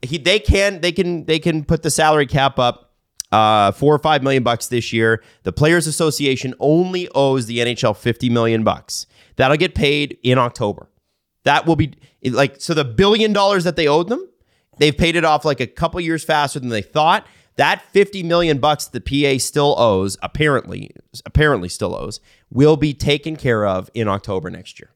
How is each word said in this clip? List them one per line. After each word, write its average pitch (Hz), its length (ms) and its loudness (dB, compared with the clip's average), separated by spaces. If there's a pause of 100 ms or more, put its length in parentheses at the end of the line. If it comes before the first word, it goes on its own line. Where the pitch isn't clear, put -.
He, 131 160 -6
they 175 220 2
can, 196 420 0
they 175 100 0
can, 175 340 -4
they 160 120 0
can 156 260 -2
put 156 200 -2
the 156 80 -2
salary 156 340 2
cap 135 320 -2
up, - 380 -2 (360)
uh, 107 400 4
four 143 220 2
or 147 60 2
five 151 240 0
million 135 180 2
bucks 117 240 -2
this 120 260 -4
year. 113 300 2 (220)
The 92 100 -4
Players 160 320 2
Association 143 760 -2
only 180 540 0
owes 135 320 0
the 117 160 -4
N 117 60 0
H 120 160 -4
L 110 100 2
fifty 120 380 -2
million 113 320 2
bucks. - 420 -4 (300)
That'll 135 220 2
get 180 180 -2
paid 147 480 -2
in 127 160 2
October. 120 500 -4 (540)
That 147 240 2
will 165 80 2
be, 151 180 -2 (320)
like, 127 340 0
so - 140 -6
the 151 100 0
billion 202 480 2
dollars 202 340 2
that 170 100 -2
they 165 120 0
owed 165 220 2
them, 339 180 -6 (520)
they've 147 180 2
paid 170 180 0
it 170 80 0
off, 151 220 2
like, 147 140 0
a 120 80 -4
couple 165 340 -6
years 160 220 -4
faster 147 360 -2
than 123 100 -8
they 110 120 -4
thought. 160 460 0 (300)
That 160 240 0 (100)
fifty 196 300 2
million 165 380 0
bucks 147 260 0
the - 160 -12
P 143 240 -2
A 139 140 2
still 143 400 0
owes, 98 420 2
apparently, 104 680 -4 (340)
apparently 135 440 2
still 95 260 -6
owes, 87 240 -10 (320)
will 151 260 4
be 143 160 0
taken 147 420 -4
care 117 300 0
of 95 300 -2
in 113 120 -2
October 95 440 -4
next 87 280 -18
year - 160 -20